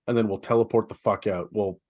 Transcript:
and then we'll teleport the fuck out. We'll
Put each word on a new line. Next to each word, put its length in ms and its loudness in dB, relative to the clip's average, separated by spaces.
and 100 0
then 100 2
we'll 120 -2
teleport 500 2
the 60 -12
fuck 320 -2
out. 240 -4
We'll 280 -2